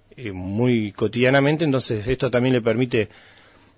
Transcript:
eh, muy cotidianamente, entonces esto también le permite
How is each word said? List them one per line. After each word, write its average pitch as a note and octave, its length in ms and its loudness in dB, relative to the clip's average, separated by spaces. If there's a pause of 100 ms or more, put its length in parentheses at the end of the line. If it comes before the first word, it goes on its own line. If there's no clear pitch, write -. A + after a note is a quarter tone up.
(160)
eh, A#2 160 -10
muy G#2 600 -2
cotidianamente, C3+ 720 2
entonces A#2+ 420 -2
esto B2+ 240 -2
también B2 240 2
le A#2+ 80 0
permite A#2 460 0 (680)